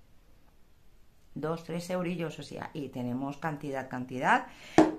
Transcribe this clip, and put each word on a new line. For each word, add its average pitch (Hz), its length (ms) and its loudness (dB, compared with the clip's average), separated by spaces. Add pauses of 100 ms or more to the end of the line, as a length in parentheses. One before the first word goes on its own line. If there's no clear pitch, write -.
(1400)
dos, 160 280 -2
tres 170 260 -4
eurillos, 175 480 0
o - 60 -10
sea, - 280 -8
y 139 180 -6
tenemos 127 480 -2
cantidad, 143 500 -4
cantidad. 135 580 2 (520)